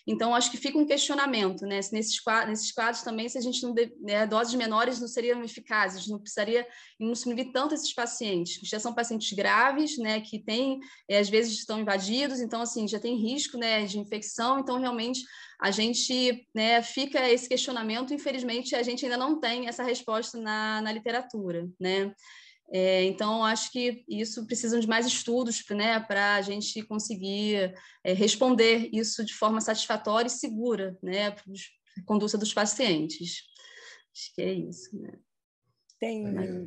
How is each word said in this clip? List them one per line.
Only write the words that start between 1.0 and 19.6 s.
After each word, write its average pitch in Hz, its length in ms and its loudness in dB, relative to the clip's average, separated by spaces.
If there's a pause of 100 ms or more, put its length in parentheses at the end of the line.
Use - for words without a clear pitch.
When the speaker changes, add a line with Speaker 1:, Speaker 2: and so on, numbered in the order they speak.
Speaker 1:
né, 196 160 -2
se 196 120 -6
nesses 220 260 -2
qua-, 220 260 2
nesses 214 260 -2
quadros 233 300 -2
também, 226 260 -4
se 247 120 -6
a - 20 -2
gente 247 220 -2
não 240 100 -4
de-, 233 280 0
né, 208 260 2
doses 226 260 2
menores 233 460 2
não 240 80 -4
seriam 240 360 0
eficazes, 202 640 -2
não 208 120 -6
precisaria 226 480 -2 (320)
imunosuprimir 240 520 -2
tanto 285 220 2
esses - 200 -2
pacientes, 208 640 -2
que - 80 -10
já 214 120 -4
são 233 140 -4
pacientes 226 420 -2
graves, 262 600 4
né, 220 240 0
que 214 160 -10
têm, 262 420 0 (300)
é, 202 80 4
às 208 120 6
vezes 220 240 4
estão 214 260 -4
invadidos, 220 600 0
então, 233 220 -4
assim, 226 260 -2
já 208 120 -2
tem 240 160 -2
risco, 247 420 -2
né, 226 280 2
de 196 120 -4
infecção, 226 600 -2
então, 262 220 -2
realmente, 247 420 -2 (380)
a 196 100 2
gente, 240 720 2 (100)
né, 226 260 6
fica 269 480 0
esse 247 180 4
questionamento, 247 640 -2
infelizmente, 254 640 -2
a 240 80 2
gente 247 220 -2
ainda 247 100 0
não 285 240 2
tem 247 280 -2